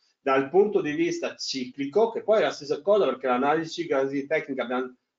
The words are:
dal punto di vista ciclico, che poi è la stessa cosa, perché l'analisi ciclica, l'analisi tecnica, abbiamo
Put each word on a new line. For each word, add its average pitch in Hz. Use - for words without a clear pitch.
dal 139
punto 196
di 147
vista 160
ciclico, 139
che -
poi 208
è -
la 139
stessa 139
cosa, 196
perché 131
l'analisi 147
ciclica, 151
l'analisi 135
tecnica, 139
abbiamo 127